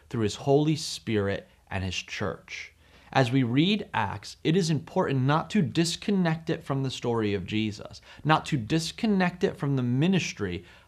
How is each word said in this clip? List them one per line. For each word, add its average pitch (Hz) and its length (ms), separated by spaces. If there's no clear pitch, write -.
through 117 140
his 101 120
Holy 151 400
Spirit 101 720
and 95 140
his 90 100
church. - 760
As 127 160
we 135 120
read 160 500
Acts, 101 500
it 160 140
is 170 140
important 139 500
not 147 300
to 214 100
disconnect 165 880
it - 140
from 135 180
the 135 80
story 113 460
of 92 100
Jesus, 107 560
not 151 240
to 156 100
disconnect 175 840
it - 120
from 143 200
the 127 80
ministry 123 800